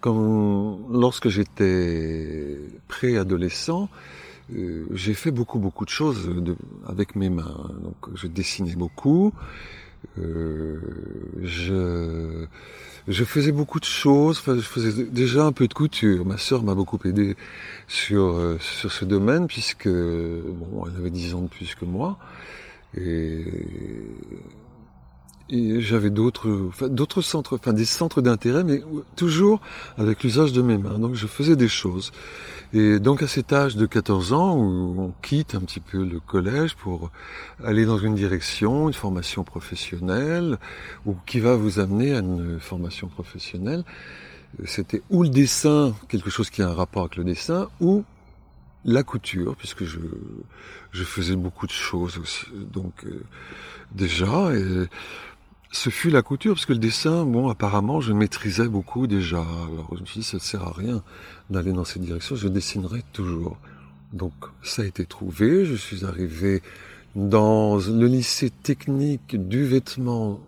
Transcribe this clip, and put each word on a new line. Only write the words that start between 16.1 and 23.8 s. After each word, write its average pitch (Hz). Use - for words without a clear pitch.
Ma 95
sœur 127
m'a 101
beaucoup 95
aidé 98
sur, -
euh, 85
sur -
ce -
domaine, 107
puisque, -
bon, 85
elle 87
avait 90
dix 87
ans 87
de 90
plus -
que -
moi. 117
Et, 82